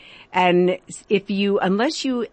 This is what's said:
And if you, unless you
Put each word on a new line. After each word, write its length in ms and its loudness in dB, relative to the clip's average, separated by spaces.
And 460 2
if 220 -2
you, 280 0
unless 460 -2
you 280 -2